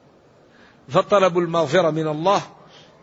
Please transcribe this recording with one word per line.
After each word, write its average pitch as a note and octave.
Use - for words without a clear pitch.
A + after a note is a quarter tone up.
فطلبوا F#3
المغفرة E3
من D#3
الله E3